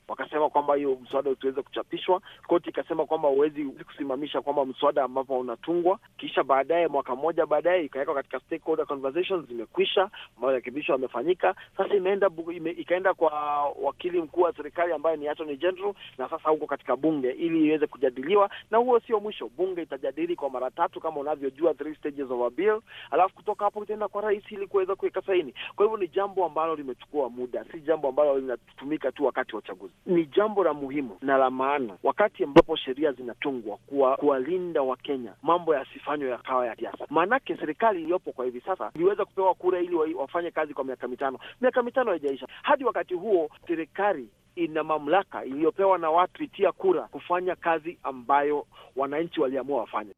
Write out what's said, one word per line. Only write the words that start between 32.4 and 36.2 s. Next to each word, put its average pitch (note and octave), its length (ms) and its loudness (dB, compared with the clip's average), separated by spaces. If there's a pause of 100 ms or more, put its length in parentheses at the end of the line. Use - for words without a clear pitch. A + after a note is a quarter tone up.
ambapo D#3 320 6
sheria C#3 360 -2
zinatungwa B2 640 -6
kuwa-, C3+ 400 2
kuwalinda D#3+ 640 0
Wakenya, C3 500 -4 (100)
mambo E3 320 2
yasifanywe C#3 560 -4